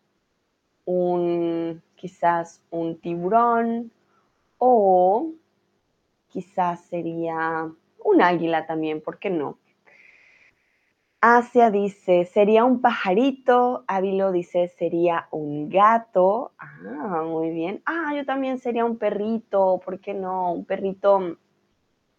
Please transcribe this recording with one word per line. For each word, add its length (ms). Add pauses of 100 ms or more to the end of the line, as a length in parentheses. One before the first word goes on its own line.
(840)
un, 960 (140)
quizás 680 (100)
un 280
tiburón 920 (680)
o 720 (1000)
quizás 560
sería 840 (340)
un 180
águila 460
también, 340
¿por 180
qué 100
no? 280 (1600)
Asia 500
dice, 540
"Sería 400
un 160
pajarito". 1080
Ávilo 460
dice, 340
"Sería 640
un 380
gato". 880
Ah, 680
muy 260
bien. 340
Ah, 300
yo 100
también 340
sería 240
un 140
perrito, 880
¿por 160
qué 120
no? 380
Un 140
perrito, 720 (800)